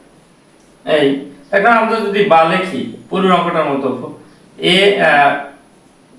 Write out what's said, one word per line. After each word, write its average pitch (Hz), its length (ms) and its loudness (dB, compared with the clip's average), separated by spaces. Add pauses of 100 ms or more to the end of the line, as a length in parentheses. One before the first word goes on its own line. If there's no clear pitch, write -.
(840)
এই, 143 400 0 (260)
এখন 202 160 2
আমরা 226 320 2
যদি 202 260 -2
বা 165 180 4
লিখি 175 540 -4 (120)
পূর্বের 185 220 0
অঙ্কটার 165 340 -2
মতো, 135 540 -6 (380)
এ, 196 460 2
আহ, 143 340 2 (800)